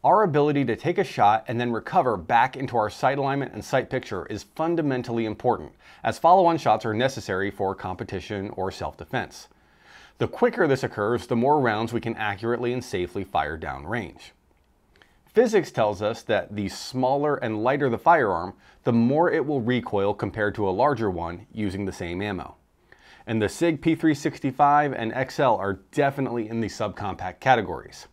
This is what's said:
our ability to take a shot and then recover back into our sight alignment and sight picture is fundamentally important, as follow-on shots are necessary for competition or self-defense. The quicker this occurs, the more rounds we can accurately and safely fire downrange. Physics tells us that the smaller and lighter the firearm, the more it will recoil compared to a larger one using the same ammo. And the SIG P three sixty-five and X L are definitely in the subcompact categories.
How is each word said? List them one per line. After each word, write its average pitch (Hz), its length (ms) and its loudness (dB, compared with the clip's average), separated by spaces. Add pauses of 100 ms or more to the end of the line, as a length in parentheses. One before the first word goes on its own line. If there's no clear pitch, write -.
our 190 180 6
ability 147 420 2
to 117 100 0
take 175 220 -2
a 196 80 2
shot 110 420 2
and 117 100 -4
then 123 140 0
recover 120 460 0
back 120 400 2
into 120 180 -6
our 107 140 2
sight 135 280 0
alignment 139 360 -4
and 104 100 -10
sight 127 260 -2
picture 107 360 -6
is 104 180 -10
fundamentally 135 800 -2
important, 104 480 -2 (320)
as 113 160 -2
follow-on 170 380 6
shots 110 280 2
are 110 80 0
necessary 107 560 -2
for 98 240 -2
competition 95 760 -8
or 92 200 -6
self-defense. - 800 -10 (680)
The 117 100 -2
quicker 233 400 2
this 135 160 2
occurs, 113 420 -2
the 123 120 0
more 139 240 4
rounds 113 320 0
we 117 80 -2
can 113 160 -6
accurately 113 560 -2
and 123 100 -4
safely 92 400 -6
fire 78 340 -4
downrange. 78 760 -10 (1000)
Physics 214 380 4
tells 104 300 0
us 107 220 -2
that 104 300 -2
the 104 140 -4
smaller 135 720 -2
and 110 260 -4
lighter 139 260 2
the 113 80 0
firearm, 101 580 2 (280)
the 127 80 2
more 135 400 4
it 151 140 2
will 143 160 -2
recoil 107 520 0
compared 104 420 -2
to 104 120 0
a - 20 2
larger 113 400 2
one 85 440 -8
using 101 320 -4
the 92 80 -6
same 87 280 -6
ammo. 98 360 -8 (680)
And 113 160 0
the 104 60 2
SIG 165 340 0
P 160 140 2
three 156 200 2
sixty-five 143 760 2
and 113 220 -4
X 127 260 -4
L 127 160 6
are 98 240 -4 (140)
definitely 135 560 -2
in 117 100 -4
the 110 80 -2
subcompact 95 720 -6
categories. 101 720 0